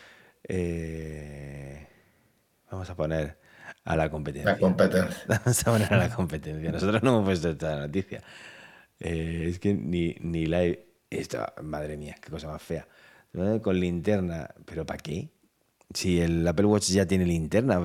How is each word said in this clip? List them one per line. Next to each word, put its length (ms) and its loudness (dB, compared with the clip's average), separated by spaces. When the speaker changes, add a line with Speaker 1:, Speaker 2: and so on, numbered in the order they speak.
Speaker 1:
Eh, 1300 -8
vamos 200 -8
a 60 -14
poner 420 -2
a 100 0
la 160 2
competencia. 440 -2
Speaker 2:
La 40 -4
competencia. 640 2
Speaker 1:
<laughs> 60 -12
Vamos 380 2
a 40 4
poner 240 4
a 20 8
la 180 4
competencia. 580 -4
Nosotros 320 2
no 60 6
hemos 140 6
puesto 260 2
esta 260 -2
noticia. 460 -4
Eh, 500 -4
es 120 -4
que 140 2
ni, 460 0
ni 260 -2
la 180 4
he, 240 0
esto, 300 -6
madre 340 -6
mía, 240 -12
qué 100 -20
cosa 180 -10
más 140 -10
fea. 240 -8
Con 160 2
linterna, 760 0
¿pero 200 -6
pa' 120 -8
qué? 340 -8
Si 260 2
el 280 2
Apple 180 4
Watch 220 4
ya 180 4
tiene 200 4
linterna, 580 2